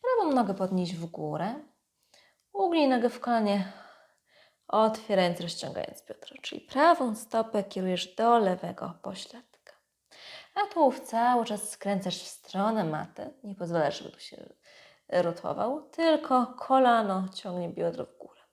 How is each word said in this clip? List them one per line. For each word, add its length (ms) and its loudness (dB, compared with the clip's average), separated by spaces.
Prawą 320 2
nogę 200 2
podnieś 400 -2
w 120 -8
górę, 480 -6
ugnij 360 4
nogę 220 2
w 100 -14
kolanie, 520 0
otwierając, 720 2
rozciągając 640 -8
biodra, 400 -18
czyli 180 -10
prawą 560 2
stopę 480 -2
kierujesz 500 -4
do 240 6
lewego 640 0
pośladka. 720 -16
A 200 -2
tułów 260 4
cały 440 2
czas 260 -6
skręcasz 520 -4
w 60 -14
stronę 560 -2
maty, 500 -6
nie 100 -10
pozwalasz, 440 0
żeby 120 -14
tu 100 -20
się 340 -18
rotował, 840 -2
tylko 560 2
kolano 840 2
ciągnie 400 -8
biodro 380 -4
w 120 -20
górę. 220 -20